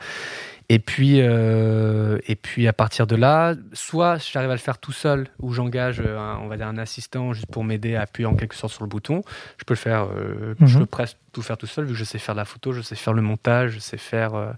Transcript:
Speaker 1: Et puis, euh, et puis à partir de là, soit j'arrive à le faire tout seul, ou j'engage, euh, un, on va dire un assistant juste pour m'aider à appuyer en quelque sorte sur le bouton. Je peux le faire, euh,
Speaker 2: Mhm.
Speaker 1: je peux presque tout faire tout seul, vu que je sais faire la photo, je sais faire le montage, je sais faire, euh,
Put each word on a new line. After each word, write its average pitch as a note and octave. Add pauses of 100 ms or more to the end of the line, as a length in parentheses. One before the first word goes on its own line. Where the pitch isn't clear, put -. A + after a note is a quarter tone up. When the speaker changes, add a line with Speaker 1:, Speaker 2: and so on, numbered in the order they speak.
(680)
Speaker 1:
Et A2+
puis, C#3
euh, A2
et A2+
puis -
à A2
partir A2
de A2+
là, D#3 (180)
soit E3+
j'arrive C3
à B2+
le B2
faire B2
tout -
seul, C3+ (100)
ou B2
j'engage, B2
euh, G#2+
un, G#2+
on G#2+
va G#2+
dire A2
un A2
assistant B2
juste A2
pour -
m'aider A2
à A2
appuyer A2+
en A2+
quelque -
sorte -
sur -
le G#2
bouton. C3+ (360)
Je -
peux B2
le A2
faire, A2
euh, G#2
Speaker 2:
Mhm. D#3
Speaker 1:
je B2
peux F#3+
presque - (140)
tout A#2
faire A2+
tout A2
seul, D3+
vu C3
que A2+
je A2+
sais G#2+
faire G#2
la G#2
photo, -
je B2
sais A2+
faire -
le A2
montage, A#2+
je G#2
sais A2
faire, A2+
euh, G#2+